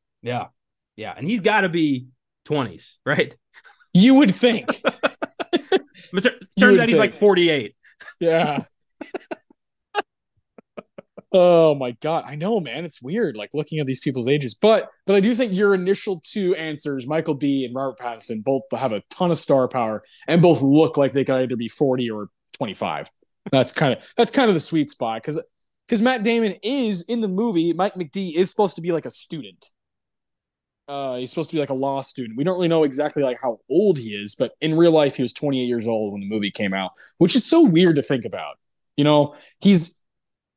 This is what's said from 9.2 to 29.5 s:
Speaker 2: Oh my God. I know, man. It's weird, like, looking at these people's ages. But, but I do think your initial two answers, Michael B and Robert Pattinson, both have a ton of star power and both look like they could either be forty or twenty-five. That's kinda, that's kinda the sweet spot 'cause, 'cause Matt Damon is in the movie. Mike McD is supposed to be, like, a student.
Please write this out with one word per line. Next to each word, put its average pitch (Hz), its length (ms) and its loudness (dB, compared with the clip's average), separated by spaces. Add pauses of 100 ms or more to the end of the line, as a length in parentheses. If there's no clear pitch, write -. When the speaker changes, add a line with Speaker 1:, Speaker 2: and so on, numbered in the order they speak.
Speaker 2:
Oh 170 440 6
my 131 160 -6
God. 151 360 -6
I 147 100 -14
know, 202 220 -2
man. 156 280 -8
It's - 160 -10
weird, 156 340 -4
like, 104 160 -12
looking 151 280 -6
at 139 60 -4
these 131 140 -2
people's 127 280 -4
ages. 139 260 0
But, 214 340 2 (180)
but 196 80 2
I 202 60 4
do 226 140 2
think 226 180 -2
your 202 220 2
initial 190 500 -2
two 190 300 -2
answers, 147 520 -6
Michael 160 280 -2
B 139 320 -2
and 120 80 -10
Robert 131 240 -6
Pattinson, 117 440 -8
both 135 200 -2 (100)
have 120 200 -4
a 101 180 -6
ton 180 200 -2
of 160 60 0
star 135 320 2
power 110 340 -4 (240)
and 165 140 4
both 151 220 6
look 151 340 4
like 139 160 2
they 135 120 0
could 131 180 0
either 127 140 -4
be 117 120 -8
forty 127 420 -2
or 104 180 -10 (260)
twenty-five. 92 560 -8 (420)
That's 131 220 2
kinda, 135 260 0 (160)
that's 233 160 0
kinda 233 220 0
the 156 60 0
sweet 147 280 -2
spot 113 340 -6
'cause, 156 200 -8 (440)
'cause 220 140 0
Matt 247 220 0
Damon 226 400 0
is 220 400 -4
in 233 180 -6
the 214 80 -2
movie. 185 460 -2
Mike 185 200 -2
McD 180 400 -8
is 185 160 2
supposed 202 260 0
to 170 60 -12
be, 170 100 -4
like, 156 120 -4
a - 60 -8
student. 107 600 -8 (1160)